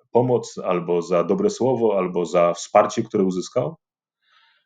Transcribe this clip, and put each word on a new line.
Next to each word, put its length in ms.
pomoc, 460
albo 440
za 220
dobre 260
słowo, 480
albo 280
za 280
wsparcie, 500
które 200
uzyskał. 520